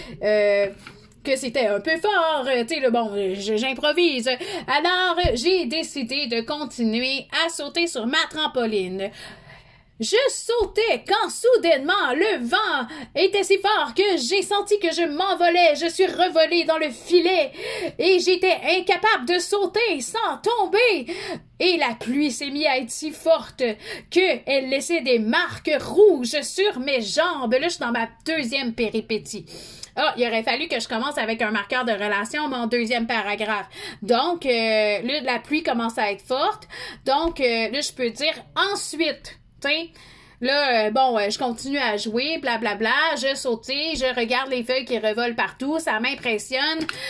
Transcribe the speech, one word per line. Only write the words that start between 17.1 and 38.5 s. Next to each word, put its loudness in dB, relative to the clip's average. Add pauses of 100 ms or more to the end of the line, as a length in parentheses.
et 4
j'étais 2 (200)
incapable 2
de 2
sauter 0
sans -4
tomber. 2 (460)
Et 2
la -2
pluie 0
s'est -6
mise -2
à 2
être -4
si -8
forte 0 (440)
que 4
elle 0
laissait 0
des 4
marques 0
rouges 6
sur 0
mes 0
jambes. 0
Là, 2
je 0
suis -8
dans -4
ma -2 (160)
deuxième -2
péripétie. -4 (500)
Ah, 0
il 0
aurait -2
fallu -2
que -2
je -6
commence -4
avec -2
un 0
marqueur -2
de 0
relation, -2
mon -4
deuxième 0
paragraphe. -2 (340)
Donc, 0
euh, 2
là, -2
la 0
pluie -2
commence -2
à 0
être -8
forte. -2 (360)
Donc, 0
euh, 2
là, -4
je -6
peux -2
dire -2 (200)